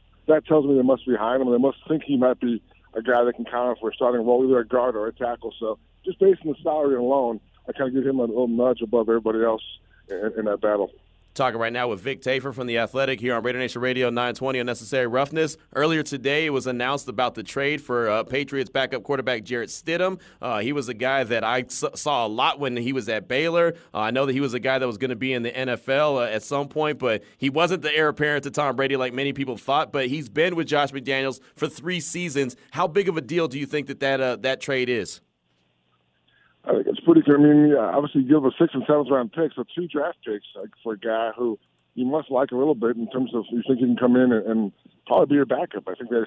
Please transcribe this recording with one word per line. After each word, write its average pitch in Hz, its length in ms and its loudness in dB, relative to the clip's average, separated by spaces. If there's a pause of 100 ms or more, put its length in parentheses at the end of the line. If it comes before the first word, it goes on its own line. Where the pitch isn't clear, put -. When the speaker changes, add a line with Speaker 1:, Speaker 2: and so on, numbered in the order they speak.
(280)
Speaker 1:
that 156 200 4
tells 156 180 4
me 139 100 4
they 131 60 6
must 127 240 2
be 131 60 -2
behind 120 320 2
him. 123 80 2
They 120 80 4
must 131 180 2 (100)
think 156 160 -2
he 139 140 0
might 127 220 2
be 117 200 0 (360)
a 113 80 -4
guy 120 200 4
that 123 100 2
can 117 120 -10
count 123 240 -2
on 117 60 -2
for 110 160 -4
a - 20 -8
starting 120 320 0
role, 123 180 4
either 131 160 4
a 113 80 -2
guard 123 280 0
or 107 100 -4
a 113 80 -4
tackle. 120 460 -8
So 110 180 -4 (260)
just 185 140 -6
based 190 260 6
on 156 100 -2
the - 100 -8
salary 151 320 2
alone, 120 440 2 (300)
I - 40 -8
kinda 131 180 -2
give 131 160 0
him 135 120 2
a 120 60 2
little 117 220 0
nudge 120 340 2
above 113 280 2
everybody 113 340 2
else 113 200 0 (460)
in, 98 280 -6
in 107 80 -4
that 104 160 -2
battle. 104 300 0 (420)
Speaker 2:
Talking 120 280 -2
right 113 100 0
now 123 160 -2
with 101 140 -4
Vic 131 200 -8
Tafur 131 320 -4
from 123 140 -8
The 117 120 0
Athletic 127 420 -2
here 120 140 -2
on 113 80 -2
Raider 123 140 -2
Nation 123 220 -6
Radio 127 300 0
nine 120 260 -2
twenty, 131 240 -4
Unnecessary 123 480 -4
Roughness. 143 480 -2 (180)
Earlier 156 300 0
today, 143 420 -2
it 156 40 -2
was 127 180 -2
announced 127 400 -4
about 120 280 -2
the 107 80 -8
trade 139 360 -2
for, 120 300 -2
uh, 107 160 0
Patriots 135 440 -4
backup 127 340 -4
quarterback 123 420 -2
Jarrett 117 240 -6
Stidham. 180 500 -2 (220)
Uh, 117 180 -4
he 120 140 -2
was 131 160 -4
a 123 40 -8
guy 131 300 0
that 110 220 -2
I 123 160 0
s-, - 240 -6 (100)
saw 135 300 -2
a - 20 -2
lot 131 320 -2
when 131 160 -4
he 120 160 -4
was 123 160 -4
at 107 220 -4
Baylor. 165 460 0 (180)
Uh, 92 60 -4
I 107 120 0
know 131 140 0
that 135 80 0
he 135 80 0
was 135 120 -2
a 123 60 -4
guy 131 180 0
that 131 80 -2
was 117 120 -4
gonna 123 180 -4
be 127 160 -4
in 120 120 -2
the 117 120 -6
N 127 140 -4
F 120 180 -6
L, 139 300 2
uh, 120 80 0
at 107 180 -4
some 143 240 -4
point, 151 320 -4
but 113 240 -2 (140)
he 135 120 -2
wasn't 160 320 0
the 151 140 -2
heir 156 140 4
apparent 147 340 -2
to 139 80 -8
Tom 139 240 -2
Brady 135 220 0
like 127 160 -2
many 139 180 -2
people 135 240 -6
thought, 135 380 -2
but 135 140 0
he's 139 200 -6
been 165 300 0
with 156 100 -2
Josh 143 240 0
McDaniels 135 480 -4 (160)
for 147 140 -4
three 170 320 -6
seasons. 143 560 -4 (140)
How 175 160 0
big 170 200 0
of 180 80 0
a 156 60 -2
deal 160 260 -2
do 131 100 -10
you 147 80 -6
think 143 220 -4
that 139 140 -12
that, 135 180 0
uh, 127 220 0
that 131 180 -2
trade 127 300 -2
is? 113 320 -2 (1400)
Speaker 1:
I - 100 0
think - 120 0
it's - 140 -2
pretty 165 220 6
good. 143 180 6
I - 0 -
mean, 147 300 8
yeah, 147 100 6
obviously 135 420 0
you 127 80 -2
give 147 160 6
a 131 60 4
sixth 165 240 2
and 127 100 -2
seventh 147 240 2
round 127 240 0
pick, 160 220 -2
so 165 180 -6
two 175 140 -6
draft 151 360 -6
picks, 104 220 -8 (100)
like, 101 140 -12 (140)
for 113 100 -6
a 104 60 -8
guy 113 360 -2
who 117 220 -2 (380)
you 123 100 -2
must 143 240 -2
like 131 220 0
a 123 40 -4
little 143 200 2
bit 113 220 0
in 113 120 -6
terms 127 240 -2
of 113 160 -2
you 117 160 -2
think 131 140 2
he 131 80 2
can 120 100 2
come 123 180 4
in 127 160 6
and, 107 140 2
and 110 260 0 (360)
probably 156 180 4
be 139 80 2
your 139 140 4
backup. 123 400 -4
I 90 80 -6
think 117 160 -10
they 120 160 2